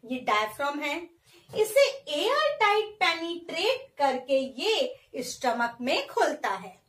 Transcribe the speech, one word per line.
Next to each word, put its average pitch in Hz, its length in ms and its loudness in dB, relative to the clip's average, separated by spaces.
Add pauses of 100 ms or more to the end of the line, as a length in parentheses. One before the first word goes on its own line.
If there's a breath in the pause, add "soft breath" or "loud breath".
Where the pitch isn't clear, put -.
ये 247 160 -6
डायफ्राम 220 600 0
है। 294 160 -2 (540 soft breath)
इसे 453 340 4 (280)
एयर 571 480 2
टाइट 415 340 4
पेनिट्रेट 339 920 -2 (120)
करके 269 400 2 (240)
ये 359 600 -2
स्टमक 233 580 -2
में 294 260 0
खुलता 302 420 0
है। 185 240 -6 (160)